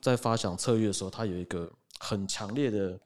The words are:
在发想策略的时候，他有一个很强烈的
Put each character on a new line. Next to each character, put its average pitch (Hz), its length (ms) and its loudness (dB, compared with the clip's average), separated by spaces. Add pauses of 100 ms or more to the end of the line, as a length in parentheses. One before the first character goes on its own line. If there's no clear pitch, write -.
在 127 160 4
发 117 200 2
想 95 200 -2
策 120 180 2
略 110 120 4
的 101 60 2
时 95 120 -2
候， 92 60 -4
他 113 160 -4
有 92 100 -4
一 90 100 -4
个 85 240 -6 (280)
很 98 280 -2
强 104 280 -6
烈 135 160 2
的 98 340 0